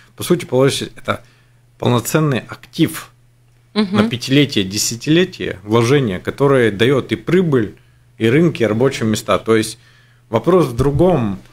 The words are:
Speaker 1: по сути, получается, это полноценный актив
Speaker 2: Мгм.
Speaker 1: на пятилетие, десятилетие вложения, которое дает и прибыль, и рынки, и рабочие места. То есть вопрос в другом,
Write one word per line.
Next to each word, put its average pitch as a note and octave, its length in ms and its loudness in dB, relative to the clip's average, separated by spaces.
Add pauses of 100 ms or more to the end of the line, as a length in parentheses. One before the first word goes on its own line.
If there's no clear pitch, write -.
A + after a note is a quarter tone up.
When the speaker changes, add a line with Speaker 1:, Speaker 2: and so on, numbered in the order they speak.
(160)
Speaker 1:
по - 60 -14
сути, F3 240 -2
получается, B2+ 500 0
это - 240 -6 (580)
полноценный B2 600 0 (100)
актив - 600 -6 (640)
Speaker 2:
Мгм. G#3 220 -2
Speaker 1:
на G#3+ 120 2
пятилетие, B2+ 560 0
десятилетие A#2+ 1000 -2
вложения, A2+ 560 2
которое C3 500 2
дает A#2 420 0
и A2 40 0
прибыль, D#3 580 0 (420)
и A2+ 120 0
рынки, D3+ 340 2
и A2+ 40 4
рабочие A#2 420 0
места. G#2 300 0
То A2 180 0
есть G#2+ 220 -2 (520)
вопрос D#3+ 380 2
в A#2+ 80 -10
другом, C#3 640 0 (140)